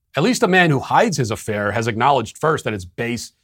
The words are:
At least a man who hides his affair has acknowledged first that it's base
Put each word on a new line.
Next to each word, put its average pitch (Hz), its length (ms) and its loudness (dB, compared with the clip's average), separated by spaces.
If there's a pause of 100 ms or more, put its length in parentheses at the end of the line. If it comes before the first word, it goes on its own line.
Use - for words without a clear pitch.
(160)
At 139 80 0
least 247 200 0
a 220 40 4
man 180 220 4
who 135 100 2
hides 175 380 2
his 117 140 -2
affair 104 400 -4
has 113 160 -2
acknowledged 120 500 0
first 156 280 -2
that 113 80 -4
it's 95 120 -8
base 117 460 -8 (120)